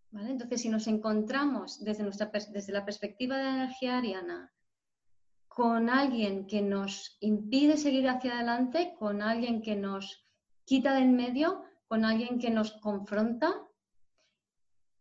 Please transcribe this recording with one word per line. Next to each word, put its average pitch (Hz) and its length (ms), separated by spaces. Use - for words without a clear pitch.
¿vale? 214 200
Entonces, 240 300
si 226 80
nos 220 180
encontramos 214 960
desde 208 200
nuestra 202 280
pers-, 208 200
desde 196 220
la 202 120
perspectiva 226 520
de 269 60
la 262 120
energía 254 420
ariana, 180 560
con 233 420
alguien 233 560
que 208 160
nos 196 580
impide 226 580
seguir 262 320
hacia 247 260
adelante, 247 640
con 208 240
alguien 233 380
que 214 140
nos 196 520
quita 269 280
de 262 80
en 254 140
medio, 247 480
con 220 180
alguien 233 320
que 240 140
nos 220 220
confronta, 214 800